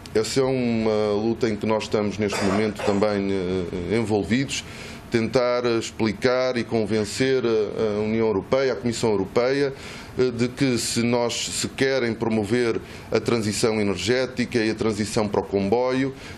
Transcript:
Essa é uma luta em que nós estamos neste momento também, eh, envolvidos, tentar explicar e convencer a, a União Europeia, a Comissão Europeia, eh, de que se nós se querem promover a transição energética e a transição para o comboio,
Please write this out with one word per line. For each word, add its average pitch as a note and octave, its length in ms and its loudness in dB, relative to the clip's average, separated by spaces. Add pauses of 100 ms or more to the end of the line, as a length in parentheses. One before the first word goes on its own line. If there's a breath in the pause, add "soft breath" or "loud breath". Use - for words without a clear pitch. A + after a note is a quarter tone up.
(120)
Essa A2 280 0
é C3 40 4
uma A2+ 680 2
luta A2+ 340 0
em G#2 60 0
que G#2 120 -4
nós A2 180 0
estamos G#2 340 -2
neste G2+ 240 0
momento G2+ 420 0
também, G2+ 460 2
eh, F#2 640 -2
envolvidos, A2 680 0 (440 loud breath)
tentar B2 560 2 (140)
explicar B2 800 0
e A2+ 80 -2
convencer A2 840 0
a, G#2+ 520 0
a - 20 0
União A2 260 0
Europeia, A#2+ 460 0
a G#2 40 -4
Comissão A#2 340 -2
Europeia, B2 600 0 (460 loud breath)
eh, B2+ 120 4
de A#2 180 0
que B2 300 0
se - 240 -2
nós A#2+ 460 0 (120)
se G#2+ 80 -2
querem C3 440 0
promover A2+ 680 0 (320 loud breath)
a A2+ 80 4
transição A2 600 2
energética G#2+ 800 0
e A2 120 2
a G#2 40 2
transição G#2 540 0
para G2+ 120 2
o F#2+ 40 0
comboio, B2 680 2 (260 loud breath)